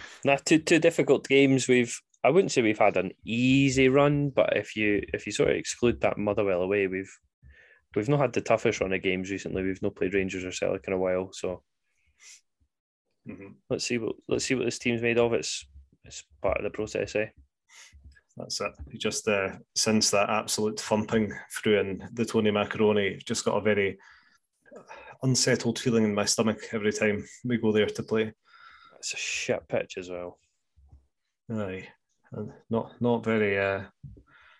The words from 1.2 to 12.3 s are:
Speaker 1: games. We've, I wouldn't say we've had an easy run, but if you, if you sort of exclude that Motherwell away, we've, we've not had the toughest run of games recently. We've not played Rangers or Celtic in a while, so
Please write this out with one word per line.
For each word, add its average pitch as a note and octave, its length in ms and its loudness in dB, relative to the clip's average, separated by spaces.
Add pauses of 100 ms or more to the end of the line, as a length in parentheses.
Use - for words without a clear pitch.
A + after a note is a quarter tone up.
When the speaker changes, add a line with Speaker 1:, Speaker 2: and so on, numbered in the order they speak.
Speaker 1:
games. C3+ 400 6
We've, B2 280 2 (280)
I B2 40 6
wouldn't F3 220 4
say C3 100 2
we've G#2+ 160 2
had G2+ 200 4
an F2+ 140 -2 (120)
easy C3 640 4
run, C#3+ 440 4
but - 260 2
if - 180 -6
you, G#2 260 2 (120)
if - 120 -6
you G#2+ 60 -6
sort - 200 2
of - 40 2
exclude - 460 -2
that G#2 160 0
Motherwell G#2 440 0
away, G2 260 0
we've, F#2+ 220 -6 (840)
we've A2 140 0
not D3 100 4
had A#2+ 140 0
the G#2 80 -2
toughest A2 400 2
run F#2+ 100 -2
of F#2+ 100 -2
games F#2 300 -2
recently. F#2+ 320 -6
We've F#2+ 180 -4
not G2+ 140 -4
played F#2 180 -2
Rangers F#2+ 300 -2
or F2+ 80 -8
Celtic F#2+ 360 -4
in F#2+ 60 -4
a F#2 40 0
while, F#2 340 -2
so F2+ 320 -8 (1700)